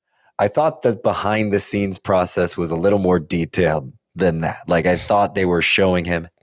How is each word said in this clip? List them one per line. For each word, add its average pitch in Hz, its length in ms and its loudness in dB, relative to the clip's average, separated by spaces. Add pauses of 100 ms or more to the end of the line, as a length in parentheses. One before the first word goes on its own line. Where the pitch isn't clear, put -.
(420)
I 104 60 2
thought 151 360 -2
that 117 200 0
behind 104 480 0
the 101 80 2
scenes 98 400 -2
process 90 560 0
was 85 160 -4
a 85 60 -2
little 101 220 2
more 90 200 2
detailed 80 720 -2 (240)
than 85 240 0
that. 80 300 -6
Like, 85 160 0
I 90 100 2
thought 101 400 0
they 98 80 0
were 87 180 2
showing 90 440 2
him 85 240 -4 (140)